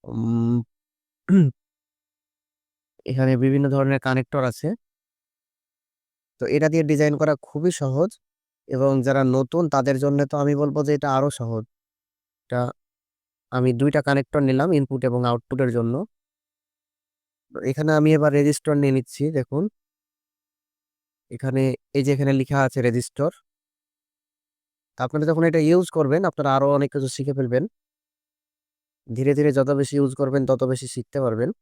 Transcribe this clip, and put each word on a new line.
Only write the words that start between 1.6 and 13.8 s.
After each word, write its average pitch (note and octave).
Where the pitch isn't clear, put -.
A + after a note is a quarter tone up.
এখানে C3
বিভিন্ন C3+
ধরনের C3+
কানেক্টর C3
আছে। B2+
তো B2+
এটা D3
দিয়ে D#3+
ডিজাইন D3+
করা D3+
খুবই D#3+
সহজ C#3+
এবং C3+
যারা C3+
নতুন C3
তাদের C3+
জন্য C#3+
তো C#3
আমি C#3+
বলবো C#3+
যে C#3
এটা C#3+
আরো C#3
সহজ। A#2
এটা B2
আমি B2+
দুইটা C#3+